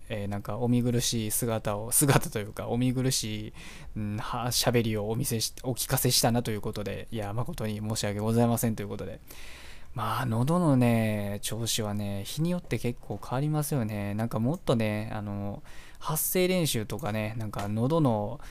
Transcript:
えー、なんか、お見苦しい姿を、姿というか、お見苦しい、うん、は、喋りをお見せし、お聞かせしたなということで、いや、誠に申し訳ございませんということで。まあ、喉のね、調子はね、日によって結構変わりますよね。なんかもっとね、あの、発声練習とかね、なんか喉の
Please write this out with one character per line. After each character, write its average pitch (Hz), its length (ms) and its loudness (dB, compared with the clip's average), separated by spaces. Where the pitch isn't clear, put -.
え 104 160 -4
ー、 - 20 -2
な 101 120 -2
ん - 20 -4
か、 107 180 -4
お 123 100 0
見 123 120 6
苦 120 200 4
し 110 260 0
い 107 40 -2
姿 110 460 0
を、 113 140 -6
姿 - 380 6
と 113 100 -4
い 104 40 -4
う 107 100 -10
か、 110 160 -6
お 117 80 0
見 127 160 4
苦 127 180 0
し 107 360 -2
い、 - 60 -10
う - 20 -2
ん、 104 180 -2
は、 117 340 -4
喋 120 320 4
り 110 140 0
を 104 120 -2
お 113 60 -2
見 123 100 -2
せ 113 160 0
し、 - 120 -2
お 127 100 -2
聞 - 160 -4
か 127 80 2
せ 127 140 4
し - 100 4
た 123 100 4
な 120 100 4
と 120 100 -2
い 107 40 -2
う 101 60 -4
こ 113 100 -4
と 104 120 -6
で、 - 280 -6
い 117 60 -4
や、 101 160 -4
誠 113 340 -2
に 104 120 -2
申 107 160 -2
し - 100 -2
訳 104 140 -2
ご 110 120 2
ざ 117 120 6
い 117 40 6
ま 117 100 4
せ 117 120 2
ん 110 60 0
と 104 80 -4
い - 20 -6
う - 20 -6
こ 107 100 -6
と - 80 -6
で。 110 140 -10
ま 113 280 -2
あ、 131 40 0
喉 123 340 2
の 151 180 6
ね、 107 640 4
調 110 240 -4
子 - 160 0
は 104 120 0
ね、 101 300 -2
日 - 180 -4
に 170 100 2
よ 180 80 0
っ - 20 -8
て - 160 -2
結 120 240 -2
構 104 200 -8
変 - 100 -10
わ 127 100 0
り 151 80 2
ま 151 140 2
す 143 100 -4
よ 127 100 2
ね。 104 300 -2
な 110 120 0
ん 117 40 0
か 117 100 0
も 120 140 2
っ 185 100 -4
と 147 120 4
ね、 110 360 0
あ 107 100 -6
の、 101 420 -6
発 - 340 -2
声 180 140 4
練 180 200 2
習 110 180 0
と 107 140 -4
か 104 120 -4
ね、 107 260 -2
な 110 100 -4
ん 98 40 -8
か 101 160 -4
喉 120 320 2
の 113 400 2